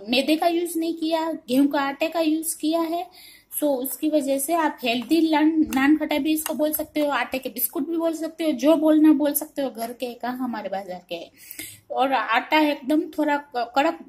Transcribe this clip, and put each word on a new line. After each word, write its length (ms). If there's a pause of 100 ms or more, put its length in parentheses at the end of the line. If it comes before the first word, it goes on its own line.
मैदे 280
का 100
यूज़ 320
नहीं 160
किया, 380
गेहूं 340
का 140
आटे 280
का 120
यूज़ 380
किया 220
है। 580 (220)
So 80
उसकी 400
वजह 300
से 160
आप 300
healthy 360
लन-, 540
नान 220
खटाई 220
भी 140
इसको 220
बोल 180
सकते 280
हो, 80
आटे 300
के 100
बिस्कुट 400
भी 80
बोल 160
सकते 320
हो, 80
जो 240
बोलना 360
बोल 200
सकते 300
हो, 80
घर 220
के 220
का 140
हमारे 400
बाजार 400
के 60
है। 160 (600)
और 220
आटा 460
एकदम 440
थोड़ा 340
क-, 400
कड़क 220 (100)